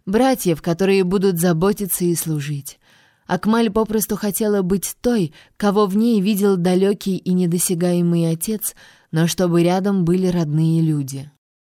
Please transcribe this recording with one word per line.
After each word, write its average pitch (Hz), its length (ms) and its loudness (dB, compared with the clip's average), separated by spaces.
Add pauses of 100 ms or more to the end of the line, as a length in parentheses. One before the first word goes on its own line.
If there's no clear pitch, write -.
Братьев, 214 560 0
которые 190 420 2
будут 185 380 0
заботиться 180 640 0
и 175 100 2
служить. 151 640 -6 (480)
Акмаль 214 440 0
попросту 214 460 -2
хотела 208 440 -2
быть 180 400 -2
той, 226 320 0 (240)
кого 208 300 2
в 185 100 -2
ней 226 240 2
видел 196 380 2
далекий 185 580 0
и - 160 -4
недосягаемый 175 1000 0
отец, 208 440 -6 (380)
но 160 160 2
чтобы 170 340 2
рядом 185 420 2
были 185 220 2
родные 160 560 2
люди. 139 480 -4 (400)